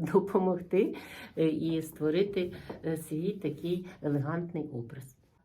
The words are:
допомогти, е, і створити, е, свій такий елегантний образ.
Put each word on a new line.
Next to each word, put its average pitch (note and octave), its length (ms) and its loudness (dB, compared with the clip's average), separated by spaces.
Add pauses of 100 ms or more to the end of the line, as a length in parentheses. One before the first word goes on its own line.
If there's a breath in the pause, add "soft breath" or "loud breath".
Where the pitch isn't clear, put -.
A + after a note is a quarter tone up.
(140)
допомогти, F#3 840 4 (400 loud breath)
е, D#3+ 120 4
і D#3+ 340 0
створити, F3+ 720 0 (320 loud breath)
е, D#3+ 120 0
свій E3 340 -2
такий E3+ 540 -2 (160 loud breath)
елегантний D3+ 640 0
образ. A#2+ 540 -10 (280)